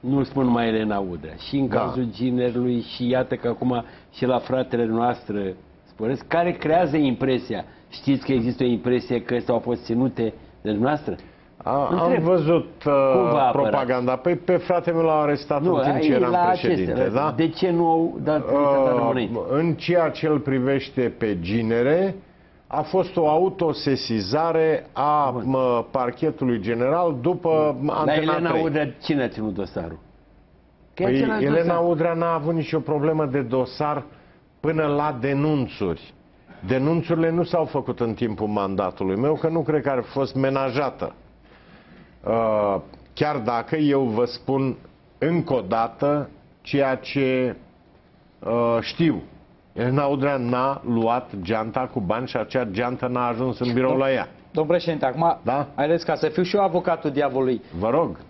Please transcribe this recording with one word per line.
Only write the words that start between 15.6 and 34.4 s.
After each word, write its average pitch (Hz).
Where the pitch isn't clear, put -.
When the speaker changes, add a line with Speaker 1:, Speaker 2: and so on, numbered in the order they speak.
Speaker 1:
Nu, 175
Speaker 2:
în 143
timp 143
ce 156
Speaker 1:
ai, 120
Speaker 2:
eram 123
Speaker 1:
la 180
Speaker 2:
președinte, 180
Speaker 1:
acestea, 113
Speaker 2:
da? 151
Speaker 1:
de 160
ce 185
nu 170
au 165
dat 151
Speaker 2:
Uh, -
Speaker 1:
în 143
Statele 127
Unite? 117
Speaker 2:
în 156
ceea 170
ce 160
îl 151
privește 135
pe 104
Ginere, 117
a 143
fost 180
o 160
autosesizare 156
a, 147
Speaker 1:
Bun. 120
Speaker 2:
mă, 127
parchetului 127
general 131
după 160
Speaker 1:
Bun. 135
La -
Speaker 2:
Antena 156
Speaker 1:
Elena 160
Speaker 2:
trei. 160
Speaker 1:
Udrea, 147
cine 143
a 117
ținut 107
dosarul? 87
Că -
e 190
Speaker 2:
Păi, 127
Speaker 1:
același 131
Speaker 2:
Elena 165
Speaker 1:
dosar. 170
Speaker 2:
Udrea 165
n-a 170
avut 160
nicio 160
problemă 156
de 135
dosar 131